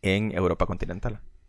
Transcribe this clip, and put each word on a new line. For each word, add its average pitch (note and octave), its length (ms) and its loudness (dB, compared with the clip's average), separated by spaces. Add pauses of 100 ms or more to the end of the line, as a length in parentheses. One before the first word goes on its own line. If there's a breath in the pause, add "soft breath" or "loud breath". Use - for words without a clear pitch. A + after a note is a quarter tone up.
en G2+ 300 2
Europa F2 340 2
continental. G#2 540 -4 (280)